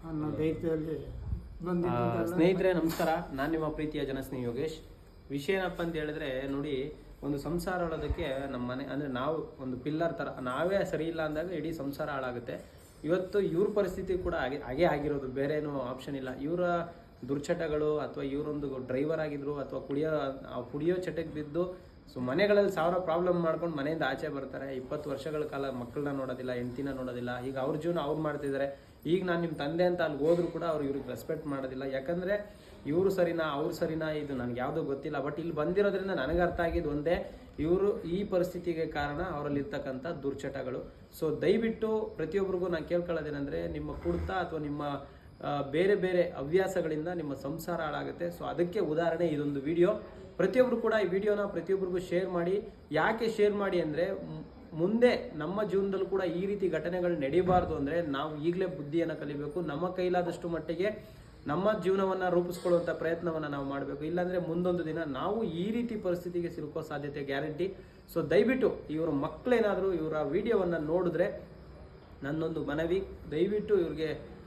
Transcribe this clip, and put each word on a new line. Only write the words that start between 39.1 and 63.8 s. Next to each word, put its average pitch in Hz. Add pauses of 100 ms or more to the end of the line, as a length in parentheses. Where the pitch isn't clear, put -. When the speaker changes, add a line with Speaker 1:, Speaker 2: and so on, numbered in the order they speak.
Speaker 2:
ಅವರಲ್ಲಿರ್ತಕ್ಕಂಥ 143
ದುರ್ಚಟಗಳು. 135 (280)
So 156
ದಯವಿಟ್ಟು 220
ಪ್ರತಿಯೊಬ್ಬರಿಗೂ 185
ನಾನು 160
ಕೇಳ್ಕೊಳ್ಳೋದೇನೆಂದ್ರೆ, 165
ನಿಮ್ಮ 151
ಕುಡ್ತ 170
ಅಥವಾ 170
ನಿಮ್ಮ, 147 (600)
ಆ, 147
ಬೇರೆ 185
ಬೇರೆ 180
ಹವ್ಯಾಸಗಳಿಂದ 165
ನಿಮ್ಮ 165
ಸಂಸಾರ 165
ಹಾಳಾಗುತ್ತೆ. 147
So 160
ಅದಕ್ಕೆ 175
ಉದಾಹರಣೆ 165
ಇದೊಂದು 143
ವಿಡಿಯೋ. 170 (460)
ಪ್ರತಿಯೊಬ್ರು 240
ಕೂಡ 226 (100)
ಈ -
ವಿಡಿಯೋನ 202
ಪ್ರತಿಯೊಬ್ರಿಗೂ 185
ಶೇರ್ 180
ಮಾಡಿ. 180 (240)
ಯಾಕೆ 220
ಶೇರ್ 208
ಮಾಡಿ 190
ಅಂದ್ರೆ, 170
ಮು-, -
ಮುಂದೆ 214
ನಮ್ಮ 175
ಜೀವನದಲ್ಲೂ 190
ಕೂಡ 190
ಈ 180
ರೀತಿ 190
ಘಟನೆಗಳು 175
ನಡೀಬಾರ್ದು 170
ಅಂದ್ರೆ 156
ನಾವು 151
ಈಗಲೇ 175
ಬುದ್ಧಿಯನ್ನ 156
ಕಲಿಬೇಕು. 147
ನಮ್ಮ 170
ಕೈಲಾದಷ್ಟು 180
ಮಟ್ಟಿಗೆ 170 (420)
ನಮ್ಮ 185
ಜೀವನವನ್ನ 190
ರೂಪಿಸ್ಕೊಳ್ಳುವಂಥ 175
ಪ್ರಯತ್ನವನ್ನ 160
ನಾವು 143
ಮಾಡ್ಬೇಕು. 139